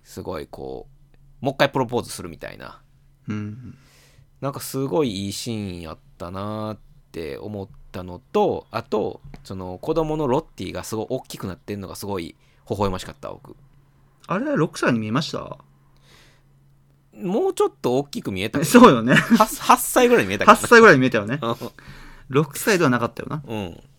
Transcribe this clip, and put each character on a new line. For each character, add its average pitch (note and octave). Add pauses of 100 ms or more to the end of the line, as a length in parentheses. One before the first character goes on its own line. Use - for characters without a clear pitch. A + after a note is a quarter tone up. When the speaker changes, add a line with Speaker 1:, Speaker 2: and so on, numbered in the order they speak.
Speaker 1:
す -
ご F2+
い C#2
こ C2 (560)
う、 -
も C#3
う -
一 -
回 C#3
プ C#3
ロ B2+
ポ A#2+
ー G#2
ズ -
す -
る F2
み D#2+
た G1+
い G#1
な。 B1+ (480)
Speaker 2:
う G#2+
ん。 G#2+ (640)
Speaker 1:
な C#3
ん -
か C#3
す C3+
ご D#3+
い G2
い -
い G2
シ -
ー G2+
ン -
や D#2+
っ - (200)
た F2
な G#2+
っ - (340)
て C#2+
思 G2+
っ G2 (220)
た F#2
の F2 (120)
と、 C3+
あ A#2
と、 - (240)
そ G2+
の F#2
子 D#3
供 D#3
の D3+
ロ B2+
ッ -
テ -
ィ F2+
が F2+
す -
ご A2
い -
大 C3
き -
く A2
な F2+
っ -
て -
ん G2+
の F#2+
が E2
す G#2
ご G2
い E2 (320)
微 G#2+
笑 G2+
ま F2+
し -
か -
っ -
た、 G1+
僕。 - (720)
Speaker 2:
あ E3+
れ D4
は C#4
六 D#3
歳 G#3+
に A#2
見 G#2+
え -
ま C#3
し -
た？ - (1600)
Speaker 1:
も G#3+
う F#4
ち G#4
ょ -
っ - (100)
と B2
大 C#3+
き -
く A#2
見 F#2
え A2
た -
け -
ど。 -
Speaker 2:
そ A#3+
う D#3
よ A2+
ね。 B2
Speaker 1:
八、 -
八 -
歳 -
ぐ B3
ら G3+
い A2
に F#2+
見 G2
え G#2
た F#3
け -
ど G#3+
ね。 A#3
Speaker 2:
八 -
歳 A#3
ぐ A3+
ら F#3+
い -
に B2+
見 C3
え -
た A2+
よ G#2
ね。 B2+
Speaker 1:
う A#2
ん。 A#2 (720)
Speaker 2:
六 C#3+
歳 G#3
で E3+
は C3+
な B2
か A#2
っ -
た -
よ -
な。 D3
Speaker 1:
う A#2
ん。 F#2+ (160)